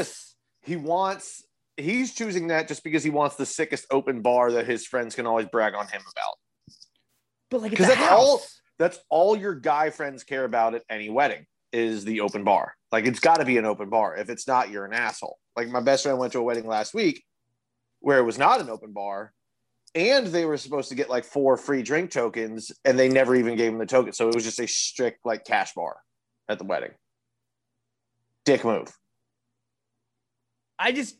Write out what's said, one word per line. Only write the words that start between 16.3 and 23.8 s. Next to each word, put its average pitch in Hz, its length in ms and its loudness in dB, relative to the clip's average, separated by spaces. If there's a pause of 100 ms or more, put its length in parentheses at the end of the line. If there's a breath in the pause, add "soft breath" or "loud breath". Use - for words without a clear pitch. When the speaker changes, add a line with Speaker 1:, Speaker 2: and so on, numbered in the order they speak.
Speaker 2:
to 127 60 -2
a 117 40 0
wedding 117 240 -2
last 110 260 -4
week 190 300 0 (760)
where 139 200 4
it 123 40 6
was 113 140 -2
not 202 240 4
an 135 80 -10
open 110 240 -12
bar, 101 400 -8 (600)
and 233 340 2
they 170 180 0
were 151 120 0
supposed 135 320 -6
to 131 60 -10
get, 123 140 -4
like, 123 160 -2
four 135 320 2
free 135 260 -2
drink 156 280 -2
tokens, 113 600 -4 (140)
and 127 120 4
they 131 120 6
never 131 260 4
even 117 200 2
gave 113 160 2
him 113 60 -6
the 110 80 -4